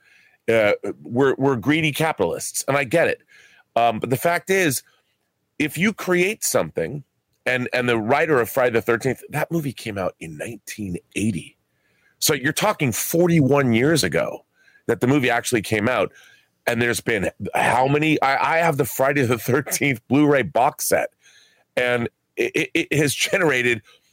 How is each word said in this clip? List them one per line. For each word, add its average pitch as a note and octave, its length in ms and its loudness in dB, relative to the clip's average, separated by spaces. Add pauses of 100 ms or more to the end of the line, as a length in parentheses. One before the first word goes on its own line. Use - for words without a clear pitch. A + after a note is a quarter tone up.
(500)
Uh, G#2+ 240 4 (300)
we're, B2+ 340 0
we're C3+ 180 2
greedy D3+ 380 0
capitalists, - 760 -4
and C3+ 80 0
I C#3+ 80 0
get C3+ 240 2
it. - 140 -4 (560)
Um, A#2 220 2
but - 100 -6
the B2+ 80 0
fact E3+ 320 -2
is, F#3 340 0 (760)
if D3+ 200 -4
you G3 160 0
create F3+ 500 -2
something, F2 600 -4 (400)
and, B2+ 280 -2
and B2 160 0
the A#2 80 2
writer C#3 420 2
of A2+ 100 0
Friday B2 240 0
the A2+ 80 2
Thirteenth, A#2 480 -2
that D3 220 -4
movie D#3 200 -4
came G#2 260 -10
out F#2 220 -4
in D#2+ 180 -14
nineteen F#2+ 600 -10 (180)
eighty. G2+ 420 -4 (600)
So - 140 0
you're C#3 200 -2
talking F3 380 0
forty-one C#3+ 800 2
years C#3 300 4
ago - 420 -4 (400)
that A#2 140 -2
the B2 80 2
movie B2+ 240 2
actually A#2 320 0
came G#2+ 260 0
out. G#2 220 0 (560)
And A#2 120 -2
there's A#2+ 220 0
been G#2 300 -2 (240)
how C3 320 2
many? D3+ 340 2
I, C3+ 340 0
I - 20 2
have E3 200 0
the C#3 80 0
Friday C#3 380 0
the A#2 160 0
Thirteenth C#3 680 -2
Blu-ray C#3+ 360 4
box B2+ 420 0
set, D#2+ 240 0 (640)
and B2 320 0 (300)
it, A#2+ 360 -2
it, E3 180 -2
it - 60 -2
has D3 180 2
generated B2+ 640 0 (320)